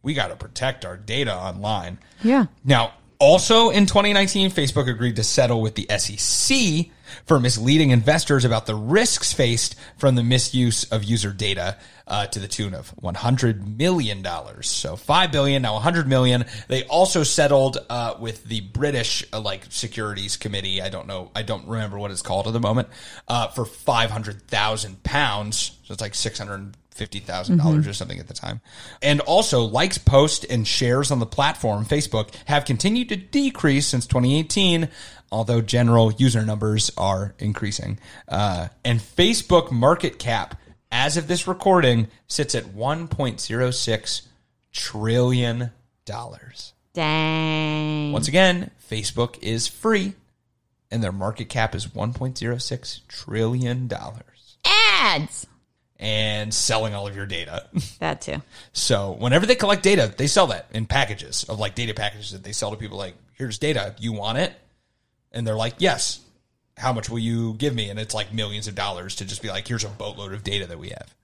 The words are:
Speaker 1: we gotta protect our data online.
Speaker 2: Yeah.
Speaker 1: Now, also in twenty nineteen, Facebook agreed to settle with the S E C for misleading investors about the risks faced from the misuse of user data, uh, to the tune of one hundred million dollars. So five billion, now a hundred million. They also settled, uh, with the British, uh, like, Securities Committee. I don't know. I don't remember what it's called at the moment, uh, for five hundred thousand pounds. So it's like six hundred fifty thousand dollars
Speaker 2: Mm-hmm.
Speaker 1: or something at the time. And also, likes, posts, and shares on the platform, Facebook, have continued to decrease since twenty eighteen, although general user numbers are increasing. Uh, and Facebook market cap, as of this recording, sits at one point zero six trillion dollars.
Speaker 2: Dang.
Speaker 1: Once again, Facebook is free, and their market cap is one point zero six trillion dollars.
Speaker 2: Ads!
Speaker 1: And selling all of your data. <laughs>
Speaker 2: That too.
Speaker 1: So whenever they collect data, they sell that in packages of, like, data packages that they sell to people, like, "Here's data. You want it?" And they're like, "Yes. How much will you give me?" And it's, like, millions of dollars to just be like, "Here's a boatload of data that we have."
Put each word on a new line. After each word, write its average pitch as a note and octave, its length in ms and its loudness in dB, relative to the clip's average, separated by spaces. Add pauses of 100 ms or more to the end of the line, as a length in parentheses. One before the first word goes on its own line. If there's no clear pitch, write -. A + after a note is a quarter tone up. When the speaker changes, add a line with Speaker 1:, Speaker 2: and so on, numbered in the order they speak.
Speaker 1:
we D3 120 -4
gotta A2+ 220 -4
protect - 480 -6
our F2+ 120 -10
data G#2+ 380 -4
online. F#2 640 -6 (240)
Speaker 2:
Yeah. A#3+ 240 4 (180)
Speaker 1:
Now, A#2+ 280 4 (260)
also G3 520 8
in G3+ 160 6
twenty G3+ 260 4
nineteen, G3 380 2
Facebook C#3+ 380 0
agreed A#2 280 0
to A2 80 0
settle A#2+ 360 2
with A2 140 0
the - 160 -6
S - 200 0
E G#2 60 -10
C F3 760 2 (340)
for D3+ 140 6
misleading B2+ 500 4
investors C3 540 4
about A2+ 220 2
the G#2+ 80 -2
risks D3+ 580 2
faced A#2 420 0 (220)
from C3+ 180 4
the A#2+ 80 4
misuse B2 600 2
of G#2+ 200 -2
user G#2 280 0
data, G2 440 -4 (300)
uh, G2+ 200 -2
to - 140 -8
the G2 80 -8
tune G2+ 260 -6
of - 140 -12 (120)
one F2 140 -6
hundred A2 640 0
million C3 440 0
dollars. E2 460 -8
So - 280 -4
five E3+ 340 2
billion, C#3 320 2
now G#2+ 140 -2
a G#2+ 40 -4
hundred D#3+ 280 0
million. B2+ 380 4 (220)
They C3 160 -2
also F3 380 2
settled, C#3 560 4 (120)
uh, A#2 280 -4
with A2+ 260 -10
the A2 180 -6
British, A#2+ 680 -2
uh, A2 80 -6
like, G2 280 -6
Securities G#2 680 -6
Committee. F#2+ 420 -4
I F#2+ 80 -4
don't F#2 180 -10
know. F#2 300 -10
I A2 60 -4
don't G2+ 260 -6
remember G#2+ 300 -6
what G2+ 120 -8
it's F#2+ 120 -8
called G2 240 -2
at A2+ 80 -4
the A#2 60 0
moment, A#2 280 0 (400)
uh, A#2 200 0
for A#2+ 180 -6
five A2+ 440 2
hundred G#2+ 380 -8
thousand G#2+ 540 -2
pounds. G#2+ 840 -2
So - 80 -16
it's F#2+ 80 -10
like G#2 140 -8
six - 240 -4
hundred G2+ 380 -12 (140)
fifty G2+ 300 -10
thousand F#2+ 380 0
dollars D#3 240 4
Speaker 2:
Mm-hmm. G2+ 80 -2
Speaker 1:
or - 20 -8
something F2+ 260 -8
at E2 80 -14
the - 80 -16
time. - 280 -10 (400)
And C#3+ 180 4
also, C3 440 4
likes, C3 340 0
posts, - 480 4
and A#2 200 -2
shares C3 440 0
on C3+ 80 0
the A2+ 80 0
platform, A#2 580 0
Facebook, A2 460 -2 (160)
have D3 180 2
continued A3 460 0
to G#3 60 -2
decrease F#3 720 2
since B2 200 -2
twenty B2+ 340 4
eighteen, E3 480 2 (420)
although A2+ 300 2
general A#2 520 6
user A2+ 300 4
numbers G#2+ 540 0
are G2 420 -2
increasing. G#2 600 -4 (280)
Uh, F#2 420 -2 (140)
and A#2+ 160 2
Facebook F3+ 720 2
market C#3 480 2
cap, A#2 400 -4 (320)
as C#3 260 0
of D#3 120 -4
this F3 180 0
recording, E3 600 4 (180)
sits - 300 -2
at A2 120 -6
one C3+ 400 -4
point B2+ 320 -4
zero B2 300 -2
six - 520 -2 (500)
trillion A#2+ 1000 0 (340)
dollars. - 680 -16 (220)
Speaker 2:
Dang. D#3 1160 0
Speaker 1:
Once - 160 -2
again, F3+ 420 2 (200)
Facebook A2 520 -4
is A2+ 260 -4
free, G3+ 460 0 (760)
and A2+ 120 -2
their F#2+ 100 -2
market G2+ 360 -6
cap A2+ 260 -2
is - 200 -8
one G#2+ 200 -4
point B2+ 240 -6
zero A#2+ 200 -4
six - 500 -8
trillion B2 800 -2
dollars. - 800 -12
Speaker 2:
Ads! E4+ 840 2 (540)
Speaker 1:
And G#2+ 540 -2
selling A2 400 0
all G2+ 140 -8
of G2 80 -12
your G2 100 -8
data. F2 400 -10 (160)
<laughs> - 160 -12
Speaker 2:
That D#3 220 -6
too. D3 200 -8 (320)
Speaker 1:
So G2+ 460 -2
whenever C3+ 260 2
they B3 120 4
collect G3+ 260 0
data, D#3+ 340 4
they C#3 120 -2
sell F#3 180 4
that G2 260 -6
in A2 140 -4
packages - 580 -4
of, - 140 -10
like, G2+ 160 -4
data A#2 180 -6
packages G#2 380 -8
that F#2+ 140 -14
they G2+ 80 -12
sell G#2 180 -4
to G#2+ 60 -10
people, G#2 200 -12
like, F#2+ 180 -10 (200)
"Here's A2+ 240 -8
data. G#2 400 -4
You A2+ 140 -4
want G#2+ 260 -4
it?" F3 140 -2 (800)
And A#2 140 -6
they're A2 100 -2
like, A2+ 220 -4
"Yes. - 420 -2 (560)
How B2+ 160 -2
much A2+ 180 -6
will A#2 80 -6
you A2+ 360 -2
give C3 200 -4
me?" G#2 160 -6
And G#2 80 -10
it's, A2 160 -10
like, G2+ 180 -6
millions G#2 360 -8
of F#2+ 80 -12
dollars G2 400 -6
to G2 80 -10
just F#2+ 180 -12
be A2 60 -10
like, G2 180 -8
"Here's A#2 180 -4
a G#2 40 -8
boatload G2+ 440 -12
of G2+ 120 -12
data G2 240 -4
that E2+ 100 -14
we C#2+ 120 -14
have." - 220 -18 (120)